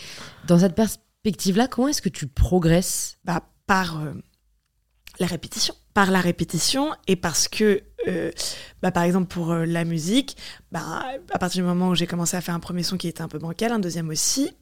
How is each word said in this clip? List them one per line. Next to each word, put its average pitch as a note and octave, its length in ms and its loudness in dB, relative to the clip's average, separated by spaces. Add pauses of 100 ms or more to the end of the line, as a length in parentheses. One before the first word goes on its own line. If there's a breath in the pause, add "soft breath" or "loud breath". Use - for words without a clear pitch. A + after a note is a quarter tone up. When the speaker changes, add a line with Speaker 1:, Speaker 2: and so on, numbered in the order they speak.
(480 loud breath)
Speaker 1:
dans F3 100 8
cette F3+ 160 6
perspective-là, G#3+ 920 0
comment B3+ 180 0
est-ce D4 160 -2
que - 60 0
tu - 180 -6
progresses ? - 960 2
Speaker 2:
Bah, E3+ 180 -2 (260)
par, F3+ 340 0
euh, D3+ 120 -6 (1080)
la F#3 80 2
répétition. - 460 -4 (200)
Par G3 160 4
la F#3+ 100 4
répétition F3 680 0 (160)
et F#3+ 80 4
parce F3 320 0
que, G#3+ 360 2 (260)
euh, F3 240 -2 (500 loud breath)
bah, F3+ 80 2
par F3 140 2
exemple, F3+ 240 2
pour, E3+ 240 -4
euh, E3 120 0
la E3+ 200 0
musique, E3+ 520 -2 (360 loud breath)
bah, - 320 -6 (280)
à - 60 0
partir F3+ 240 -2
du F3+ 60 0
moment F3+ 220 2
où F3+ 40 2
j'ai E3+ 140 0
commencé F3 280 -2
à F3+ 40 -4
faire F3 160 -4
un E3 40 -6
premier F3+ 220 -6
son F#3 140 -2
qui F3 100 -4
était E3 160 -8
un D#3+ 60 -8
peu D3+ 100 -8
bancal, E3+ 320 -4
un A#3+ 80 0
deuxième E3 300 -2
aussi, C4+ 420 0 (120)